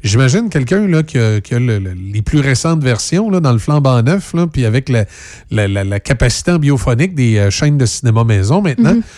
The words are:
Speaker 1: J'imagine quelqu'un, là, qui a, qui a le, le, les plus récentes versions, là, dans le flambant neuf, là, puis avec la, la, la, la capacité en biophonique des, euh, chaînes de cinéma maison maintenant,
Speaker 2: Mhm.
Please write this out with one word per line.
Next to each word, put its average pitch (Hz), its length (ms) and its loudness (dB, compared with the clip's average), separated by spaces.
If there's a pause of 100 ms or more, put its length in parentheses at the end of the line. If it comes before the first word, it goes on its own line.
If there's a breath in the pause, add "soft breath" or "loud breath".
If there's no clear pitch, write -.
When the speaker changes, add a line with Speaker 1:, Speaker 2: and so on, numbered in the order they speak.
Speaker 1:
J'imagine 135 460 2
quelqu'un, 180 380 0
là, 160 160 2
qui 151 160 -4
a, 107 220 0
qui - 140 -8
a 120 40 0
le, 117 200 0
le, 95 140 -6
les 98 280 -6
plus 147 180 0
récentes 143 440 0
versions, 165 460 -2
là, 185 100 0
dans 147 120 2
le 113 80 2
flambant 135 420 2
neuf, 135 320 0
là, 170 140 0
puis 135 180 -2
avec 117 240 -2
la, 113 160 0 (460 loud breath)
la, 107 160 0
la, 98 160 -2
la 101 160 -4
capacité 127 520 -2
en 175 80 2
biophonique 143 560 0
des, 117 220 2
euh, 101 120 2
chaînes 147 280 0
de 131 80 2
cinéma 113 380 0
maison 113 380 2
maintenant, 208 340 2
Speaker 2:
Mhm. 233 60 0 (160 loud breath)